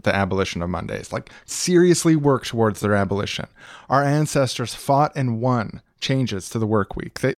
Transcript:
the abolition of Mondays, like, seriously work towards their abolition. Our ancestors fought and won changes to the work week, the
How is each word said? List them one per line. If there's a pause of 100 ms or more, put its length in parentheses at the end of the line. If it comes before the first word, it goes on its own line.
the
abolition
of
Mondays,
like, (120)
seriously
work
towards
their
abolition. (420)
Our
ancestors
fought
and
won (160)
changes
to
the
work
week,
the